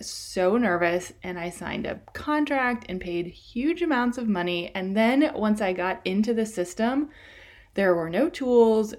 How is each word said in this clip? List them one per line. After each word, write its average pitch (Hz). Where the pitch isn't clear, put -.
so -
nervous, 175
and 180
I 170
signed 151
a -
contract 277
and 185
paid 175
huge 311
amounts 247
of 240
money. 175
And 190
then 254
once 214
I 185
got 185
into 214
the 220
system, 233
there 190
were 165
no 233
tools, 226